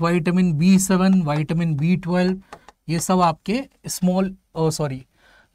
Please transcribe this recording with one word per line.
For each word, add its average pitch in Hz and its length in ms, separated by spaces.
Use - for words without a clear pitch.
विटामिन 175 520
बी 180 260
सेवन, 190 420
विटामिन 156 540
बी 160 200
ट्वेल्व, 180 460
ये 165 100
सब 185 220
आपके 185 480
स्मॉल, 190 500
ओ 160 160
सॉरी, 139 340